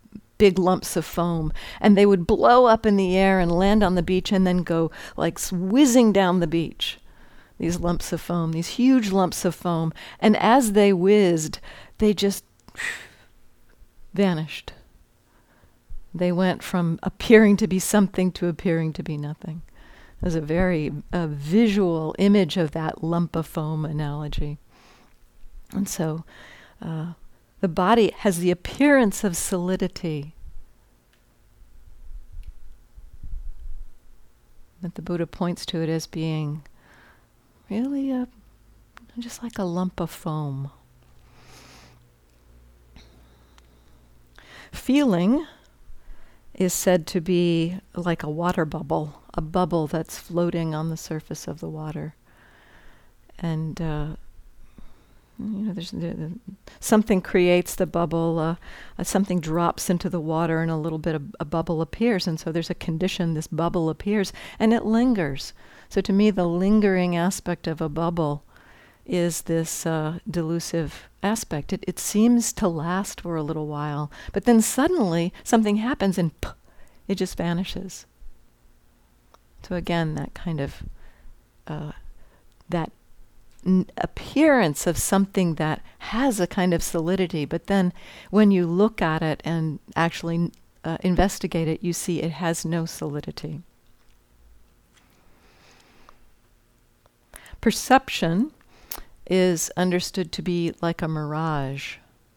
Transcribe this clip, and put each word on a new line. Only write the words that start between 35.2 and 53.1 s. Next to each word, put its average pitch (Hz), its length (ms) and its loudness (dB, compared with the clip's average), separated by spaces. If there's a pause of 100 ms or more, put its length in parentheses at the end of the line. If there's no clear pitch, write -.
points - 400 -6
to 165 140 -4
it 160 80 -2
as 160 180 -4
being 156 560 -4 (1040)
really 269 400 -2
a, 254 180 -2 (920)
just 240 240 -12
like 233 160 -8
a 202 40 -2
lump 180 360 -2
of 170 100 -4
foam. 143 600 -6 (4000)
Feeling 254 760 2 (1120)
is 180 160 0
said 180 320 2
to 180 160 -4
be 175 580 0 (160)
like 175 280 -2
a 151 60 -6
water 170 360 0
bubble, 151 560 -4 (140)
a 165 60 0
bubble 165 440 0
that's 160 320 -6
floating 165 560 -2
on 156 160 -4
the 160 80 -6
surface - 500 -10
of 165 120 -10
the 165 100 -10
water. 156 460 -8 (1200)